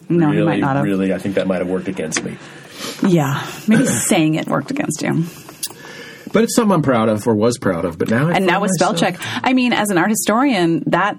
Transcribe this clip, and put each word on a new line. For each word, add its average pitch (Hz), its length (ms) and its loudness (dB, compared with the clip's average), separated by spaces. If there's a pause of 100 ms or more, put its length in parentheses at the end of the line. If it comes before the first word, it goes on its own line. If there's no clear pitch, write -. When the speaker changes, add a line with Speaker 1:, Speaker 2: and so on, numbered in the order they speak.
Speaker 1:
No, 165 220 4
he 156 60 0
Speaker 2:
Really, 160 140 2
Speaker 1:
might - 80 -2
not 135 160 0
have. 139 100 0
Speaker 2:
really, 95 280 0
I 90 40 -2
think 95 180 -6
that 92 120 0
might 95 120 0
have 90 80 -2
worked 92 200 -4
against 82 360 -6
me. - 140 -10 (680)
Speaker 1:
Yeah, 143 380 2 (220)
maybe 226 180 4
Speaker 2:
<clears throat> - 220 0
Speaker 1:
saying 160 280 2
it - 120 -4
worked 156 220 -4
against - 320 -4
you. 151 220 0 (1120)
Speaker 2:
But 220 60 6
it's 226 120 -2
something 220 200 4
I'm 160 80 2
proud 113 260 2
of 107 180 0
or 117 60 2
was 110 240 2
proud 87 260 -2
of, 85 140 -4
but - 140 -2
now 131 180 2
I 175 40 0
Speaker 1:
And 190 120 0
now 175 80 2
Speaker 2:
find 196 80 0
Speaker 1:
with 202 120 0
spell 175 200 2
Speaker 2:
myself 185 260 0
Speaker 1:
check. - 240 -6
I 254 100 2
mean, 247 200 2
as 208 160 0
an 208 80 0
art 196 140 2
historian, 208 720 2
that 175 340 0